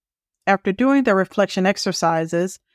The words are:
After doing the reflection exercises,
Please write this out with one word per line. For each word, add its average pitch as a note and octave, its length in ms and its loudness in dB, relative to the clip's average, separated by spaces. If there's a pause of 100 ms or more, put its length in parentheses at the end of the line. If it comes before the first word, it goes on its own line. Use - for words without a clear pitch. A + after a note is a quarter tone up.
(460)
After G3 260 0
doing C4 320 2
the A3+ 100 2
reflection F#3+ 520 0
exercises, E3+ 920 -2 (160)